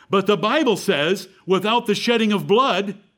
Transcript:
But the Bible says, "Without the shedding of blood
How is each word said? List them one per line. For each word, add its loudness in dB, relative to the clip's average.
But 0
the 2
Bible 0
says, -2
"Without 0
the 0
shedding 0
of -2
blood 0